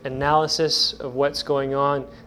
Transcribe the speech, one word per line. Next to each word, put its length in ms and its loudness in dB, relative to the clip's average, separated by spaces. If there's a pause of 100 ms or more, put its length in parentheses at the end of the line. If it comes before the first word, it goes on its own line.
analysis 880 2
of 220 -8
what's 280 0
going 320 0
on. 320 2 (200)